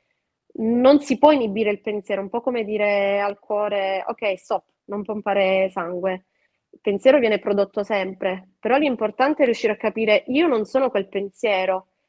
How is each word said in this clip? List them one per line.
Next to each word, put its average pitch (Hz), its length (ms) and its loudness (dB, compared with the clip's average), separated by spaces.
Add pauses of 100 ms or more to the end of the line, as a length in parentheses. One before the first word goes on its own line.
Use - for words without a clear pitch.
(600)
Non 247 380 4
si 269 180 -2
può 302 140 6
inibire 220 400 0
il 202 100 -6
pensiero, 208 400 -6
un 196 80 -8
po' 233 120 -6
come 240 220 -4
dire 202 580 0
al 202 180 -4
cuore, 202 680 -4
"Ok, 208 300 -4
stop, - 280 -6 (200)
non 202 180 -8
pompare 196 640 0
sangue". 185 560 -6 (560)
Pensiero 240 380 4
viene 214 200 2
prodotto 202 440 -2
sempre, 190 680 -4 (100)
però 247 180 0
l'importante 269 640 0
è - 20 6
riuscire 226 280 0
a 208 40 -6
capire: 214 500 0
"Io 294 200 2
non 226 180 0
sono 262 240 0
quel 196 180 -2
pensiero", 190 800 -2 (220)